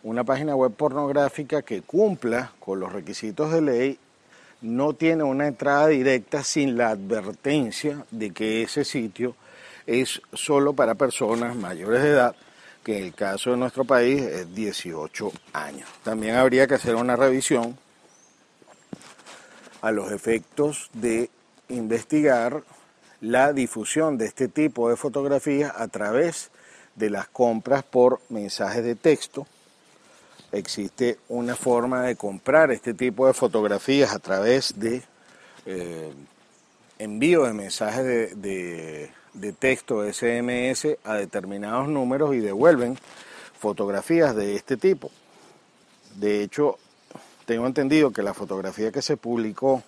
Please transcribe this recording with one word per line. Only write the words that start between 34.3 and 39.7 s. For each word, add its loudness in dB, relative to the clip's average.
de, -4
eh, -10
envío 2
de 0
mensajes -4
de, 0
de, -8
de -10
texto, -2